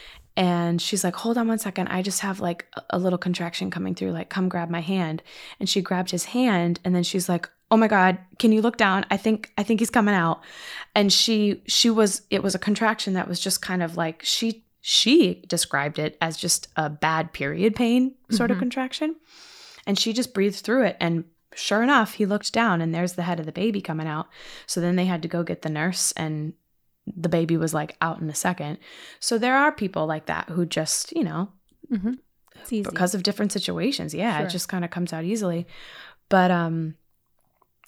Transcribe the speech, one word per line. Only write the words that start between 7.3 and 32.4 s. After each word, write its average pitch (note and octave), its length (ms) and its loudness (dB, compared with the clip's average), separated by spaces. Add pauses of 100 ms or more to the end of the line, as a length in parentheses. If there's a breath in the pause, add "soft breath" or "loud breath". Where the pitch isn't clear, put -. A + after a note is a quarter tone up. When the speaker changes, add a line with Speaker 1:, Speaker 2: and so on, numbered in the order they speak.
Speaker 1:
"Oh A3 40 8
my A3 120 6
God, F#3 300 6 (200)
can A3 140 6
you G#3+ 100 4
look A#3 140 0
down? G3 340 4
I G3 60 2
think, G#3+ 420 0
I G#3 60 0
think A3 160 0
he's A3+ 100 0
coming G#3 240 4
out." E3 260 2 (540 loud breath)
And G3+ 180 4
she, G#3 540 2
she - 240 4
was, G#3+ 400 4
it G3+ 140 0
was G3 100 0
a F#3+ 60 -4
contraction G#3+ 540 0
that F3+ 120 0
was F3 140 -4
just - 220 -2
kind F3+ 200 -2
of E3 140 -4
like, E3 280 -4
she, A3+ 400 -2 (160)
she A3 680 4
described D3+ 500 -2
it D3+ 220 -4
as E3 160 0
just - 400 -2
a D#3 120 -2
bad D#3+ 440 -2
period E3+ 420 0
pain B3 400 2 (160)
sort A3 220 2
of - 60 2
Speaker 2:
Mm-hmm. - 20 -4
Speaker 1:
contraction. C4 560 -4 (720 loud breath)
And G3 100 0
she A3+ 140 0
just A#3+ 220 -2
breathed G3 260 0
through B3 240 2
it. F3+ 160 0
And E3+ 240 0 (280)
sure - 300 0
enough, B3 320 4
he G#3+ 120 0
looked G3+ 260 -2
down A3 280 2
and E3 140 0
there's F3 200 -2
the F3 100 -4
head E3+ 160 -2
of D#3 60 -8
the D#3+ 60 -8
baby G3+ 280 -2
coming D#3 260 -6
out. D#3 220 -4 (380 loud breath)
So - 140 -4
then F3 140 2
they F#3 120 2
had F3 160 0
to E3+ 60 -6
go E3+ 140 -2
get E3+ 200 -6
the D#3+ 60 -4
nurse D#3+ 440 -2
and D#3 400 -6 (640)
the E3+ 140 -4
baby E3 260 2
was, D#3+ 160 -2
like, D#3 300 -6
out E3 180 -4
in D#3+ 80 -4
a D3+ 60 -8
second. D3+ 420 -4 (420 loud breath)
So - 200 -2
there B3 180 2
are D4 160 4
people F#3 340 -2
like D#3 200 -6
that - 240 -4
who E3+ 160 0
just, - 500 -4
you D#4+ 80 0
know, E3+ 260 -4 (400)
Speaker 2:
Mm-hmm. A3 220 -2 (440)